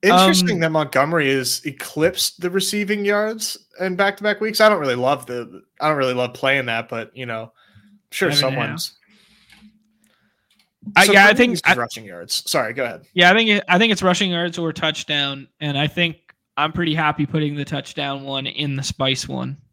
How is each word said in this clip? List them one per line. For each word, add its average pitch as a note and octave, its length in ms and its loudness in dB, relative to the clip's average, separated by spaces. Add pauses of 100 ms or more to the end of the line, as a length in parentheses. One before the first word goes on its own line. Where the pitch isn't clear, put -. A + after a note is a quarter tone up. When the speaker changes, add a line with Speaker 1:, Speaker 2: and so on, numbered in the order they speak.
Speaker 1:
Interesting F#3 540 6
Speaker 2:
Um, E3+ 40 -2
Speaker 1:
that D#3+ 100 2
Montgomery D3 640 2
has B2+ 320 -2
eclipsed - 760 -4
the F3+ 80 -4
receiving G3+ 560 -2
yards G#3+ 540 -2 (220)
in F#3 160 -4
back-to-back G3+ 440 0
weeks. G#3+ 220 -4
I G#3+ 80 8
don't G3 100 0
really C3+ 140 0
love B2+ 320 -2
the, A#2+ 360 -10 (160)
I D3+ 100 0
don't D3+ 100 0
really B2+ 160 0
love B2 180 -2
playing C3+ 340 0
that, A2+ 220 -4
but, A2+ 260 -10
you B2+ 120 -14
know, A2+ 260 -10 (580)
sure, E3+ 220 -2
Speaker 2:
Seven C3+ 220 2
and B2 80 -2
a A#2 60 -4
half. D#3 120 -8
Speaker 1:
someone's. - 180 -12 (2000)
Speaker 2:
I, F#3 100 8
Speaker 1:
So G3+ 60 4
Speaker 2:
yeah, G3 120 8
I G#3 40 10
Speaker 1:
for G#3+ 60 6
me, - 20 0
Speaker 2:
think A#3+ 160 4
Speaker 1:
it's E3+ 100 -4
just D3+ 140 4
Speaker 2:
I A#2+ 40 -4
Speaker 1:
rushing A2+ 260 -8
yards. F2+ 440 -8
Sorry, A#2+ 220 0
go B2+ 120 -2
ahead. G2+ 180 -8 (100)
Speaker 2:
Yeah, F3+ 180 6
I F#3+ 40 6
think A3+ 160 2
it, G#3 180 0
I F3+ 100 4
think A3+ 140 2
it's F#3 100 -2
rushing F#3 280 2
yards F3 260 -4
or E3 160 -4
touchdown, C#3+ 760 -4 (120)
and D3 160 -4
I D3 100 0
think E3 480 -4 (220)
I'm D#3 160 0
pretty E3 220 -2
happy D3+ 320 -2
putting D3+ 280 -2
the C#3+ 120 -8
touchdown C#3 580 -8
one C3+ 220 -8
in C#3 300 -6
the C#3 60 -6
spice C3 460 -2
one. C3 300 -8 (140)